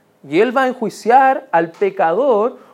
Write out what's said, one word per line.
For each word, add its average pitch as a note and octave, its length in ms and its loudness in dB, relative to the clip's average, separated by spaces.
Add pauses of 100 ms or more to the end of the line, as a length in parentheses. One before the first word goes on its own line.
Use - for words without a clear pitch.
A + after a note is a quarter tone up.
(220)
y D3 180 -2
Él A#3+ 160 0
va C4+ 60 2
a C4 60 0
enjuiciar B3+ 840 0
al E3+ 220 -2
pecador G3+ 840 0 (160)